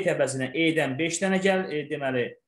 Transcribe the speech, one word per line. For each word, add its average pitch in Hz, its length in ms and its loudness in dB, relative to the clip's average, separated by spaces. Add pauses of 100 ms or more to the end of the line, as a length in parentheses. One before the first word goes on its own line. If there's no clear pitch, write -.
təpəsinə 135 480 0
E-dən 156 440 2
beş 165 240 -2
dənə 190 220 2
gəl-, 190 260 2
e, 147 200 -4
deməli, 135 340 -2 (240)